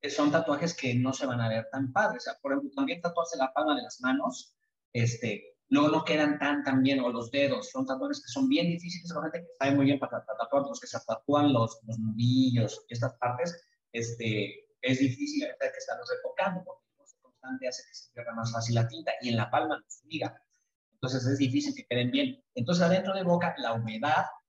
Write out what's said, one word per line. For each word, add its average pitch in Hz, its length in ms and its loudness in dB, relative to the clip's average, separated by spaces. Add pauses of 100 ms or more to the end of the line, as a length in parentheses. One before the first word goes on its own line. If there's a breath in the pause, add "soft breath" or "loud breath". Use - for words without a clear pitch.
eh, 143 100 -6
son 147 200 2
tatuajes 165 460 0
que 123 160 -2
no 127 180 2
se 135 140 -4
van 123 160 -2
a 113 80 0
ver 110 220 -2
tan 135 200 -2
padres. 202 320 0
O - 20 -10
sea, - 140 -8
por 139 120 -4
ejemplo, 139 240 -2
también 143 260 0
tatuarse 170 340 -2
la 131 160 2
palma 151 240 2
de 131 60 -2
las - 200 -12
manos, - 540 -2 (380)
este, 117 640 -2 (140)
luego 147 200 6
no 156 160 2
quedan 151 340 2
tan, 143 240 0
tan 131 200 4
bien, 135 180 4
o 120 80 0
los 117 220 -4
dedos, 135 380 0
son 131 160 -4
tatuajes 139 380 -4
que - 80 -14
son 135 160 2
bien 160 200 4
difíciles, - 420 -4
son 151 140 -6
gente 160 180 -6
que - 180 -18
sabe 139 160 4
muy 139 100 4
bien 139 140 4
para, 120 260 -6
para 107 120 -6
tatuar, 139 260 0
los 120 160 -6
que - 80 -14
se 117 180 -10
tatúan 143 480 2
los, 113 320 2
los 113 140 -6
nudillos 120 880 2
y 120 60 -12
estas 117 260 -4
partes, 160 420 -4 (300 soft breath)
este, 113 760 -4 (140)
es 127 180 2
difícil 135 440 0
ahorita 131 280 -4
que - 60 -12
estarlos - 380 -10
retocando, 180 500 -4
porque - 280 -18
el - 40 -20
roce - 240 -20
constante 131 460 -10
hace - 200 -8
que - 60 -20
se - 200 -20
pierda 120 200 -10
más 113 180 -4
fácil 117 240 0
la 117 120 4
tinta, - 240 -6 (100)
y 123 80 -4
en 117 80 2
la 107 140 0
palma 156 260 0
no - 100 -16
se - 200 -20
diga. - 340 -8 (520)
Entonces 127 340 -4
es 139 100 2
difícil 143 380 2
que - 100 -14
queden 123 260 0
bien. 139 320 -2 (120)
Entonces 175 280 2
adentro 190 300 2
de 190 100 -2
boca, 175 340 2
la 117 160 -2
humedad 117 520 0 (240)